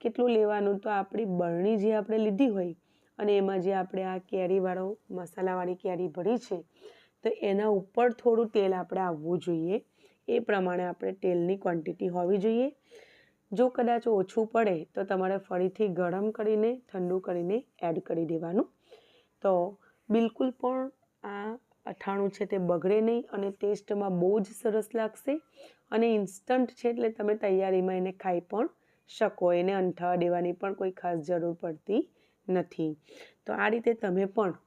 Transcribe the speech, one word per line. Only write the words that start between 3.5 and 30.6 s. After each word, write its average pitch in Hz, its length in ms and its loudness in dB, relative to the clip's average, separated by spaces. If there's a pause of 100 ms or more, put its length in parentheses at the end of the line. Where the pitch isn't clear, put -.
જે 185 140 0
આપણે 190 300 -2
આ 185 140 -4
કેરીવાળો, 185 800 -2 (120)
મસાલાવાળી 185 640 -4
કેરી 180 340 -4
ભરી 180 300 -2
છે, 175 260 -8 (600)
તો 226 60 0 (100)
એના 202 260 0
ઉપર 214 460 2
થોડું 226 360 2
તેલ 196 260 2
આપણે 185 260 -4
આવવું 170 380 -2
જોઈએ. 170 460 -2 (440)
એ 233 100 2
પ્રમાણે 185 460 0
આપણે 180 280 -4
તેલની 180 440 0
ક્વોન્ટિટી 175 520 -4
હોવી 180 300 0
જોઈએ. 226 340 0 (800)
જો 233 160 4
કદાચ 240 400 0
ઓછું 214 380 2
પડે 208 480 0
તો 196 100 -4
તમારે 190 320 0
ફરીથી 185 520 -2
ગરમ 180 420 -2
કરીને, 220 520 0 (100)
ઠંડુ 185 260 -2
કરીને 185 460 -2 (180)
એડ 170 160 -2
કરી 165 260 -2
દેવાનું. 170 440 -2 (720)
તો 190 380 2 (300)
બિલકુલ 226 420 2
પણ 262 400 -4 (340)
આ 208 340 -8 (280)
અથાણું 196 440 -2
છે 202 140 -6
તે 196 140 -2
બગડે 180 420 2
નહીં 233 320 2
અને 196 180 -4
ટેસ્ટમાં 202 720 -2
બહુ 196 200 4
જ 196 60 -2 (160)
સરસ 214 320 0
લાગશે. 226 460 -4 (500)
અને 226 240 4
ઇન્સ્ટન્ટ 233 560 0
છે - 180 -4
એટલે 233 220 0
તમે 214 240 0
તૈયારીમાં 190 600 2
એને 185 180 -2
ખાઈ 185 280 -2
પણ 214 280 -2 (400)
શકો, 185 440 2
એને 175 200 2
અંઠાવા 180 440 0
દેવાની 175 360 2
પણ 196 220 -6